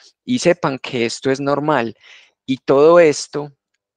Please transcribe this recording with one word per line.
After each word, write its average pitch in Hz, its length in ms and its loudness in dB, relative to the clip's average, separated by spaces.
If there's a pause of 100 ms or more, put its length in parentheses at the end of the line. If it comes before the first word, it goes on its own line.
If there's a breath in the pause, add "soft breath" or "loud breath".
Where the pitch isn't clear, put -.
(240 soft breath)
y 123 140 -4
sepan 160 400 -2
que 117 260 -6
esto 131 280 -4
es 135 80 -4
normal, 139 560 -4 (500 loud breath)
y 131 120 -4
todo 156 420 4
esto, 147 520 -2 (440)